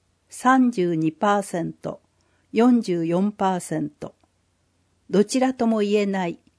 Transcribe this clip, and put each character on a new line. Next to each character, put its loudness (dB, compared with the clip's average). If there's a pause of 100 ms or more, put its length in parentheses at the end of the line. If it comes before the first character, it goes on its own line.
(300)
三 2
十 -2
二 0
パ 0
ー -2
セ -6
ン -8
ト。 -12 (500)
四 4
十 -2
四 0
パ -2
ー -4
セ -6
ン -6
ト。 -16 (920)
ど 4
ち -2
ら 0
と -2
も 0
言 0
え -2
な -2
い、 -8 (200)